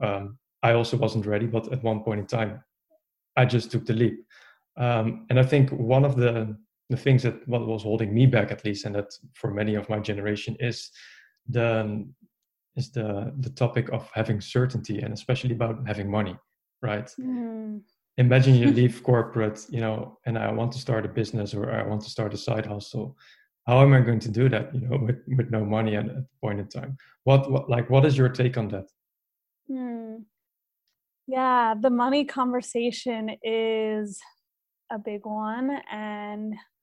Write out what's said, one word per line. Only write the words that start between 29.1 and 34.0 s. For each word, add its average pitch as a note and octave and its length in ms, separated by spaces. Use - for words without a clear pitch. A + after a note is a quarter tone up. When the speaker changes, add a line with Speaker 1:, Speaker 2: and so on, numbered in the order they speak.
Speaker 2:
Hmm. A#3 540
Yeah, B3+ 540
the B3+ 100
money B3+ 340
conversation A#3+ 1160
is A3 800